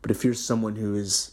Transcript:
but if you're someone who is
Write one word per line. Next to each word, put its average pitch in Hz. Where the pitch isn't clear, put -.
but -
if -
you're 123
someone 113
who 104
is 98